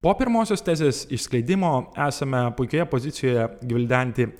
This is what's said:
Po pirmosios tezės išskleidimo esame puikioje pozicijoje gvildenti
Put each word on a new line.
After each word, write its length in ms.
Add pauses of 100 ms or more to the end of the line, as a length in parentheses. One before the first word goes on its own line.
Po 100
pirmosios 480
tezės 480
išskleidimo 840
esame 480 (140)
puikioje 280
pozicijoje 640 (160)
gvildenti 640 (120)